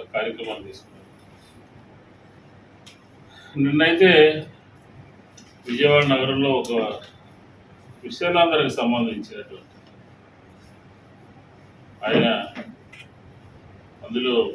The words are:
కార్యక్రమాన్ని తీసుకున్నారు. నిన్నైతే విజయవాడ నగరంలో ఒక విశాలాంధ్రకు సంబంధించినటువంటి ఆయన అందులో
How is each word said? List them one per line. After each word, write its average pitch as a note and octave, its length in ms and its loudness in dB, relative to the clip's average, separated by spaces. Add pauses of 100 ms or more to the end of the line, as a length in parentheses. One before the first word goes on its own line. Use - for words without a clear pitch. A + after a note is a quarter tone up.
(140)
కార్యక్రమాన్ని G#2 540 -10
తీసుకున్నారు. - 400 -20 (2500)
నిన్నైతే E3 480 4 (1600)
విజయవాడ C#3+ 440 2
నగరంలో C3+ 380 -2 (100)
ఒక A#2 120 -6 (1300)
విశాలాంధ్రకు E3 760 0
సంబంధించినటువంటి G#2+ 960 -6 (2250)
ఆయన - 200 0 (1800)
అందులో A#2+ 320 -4 (180)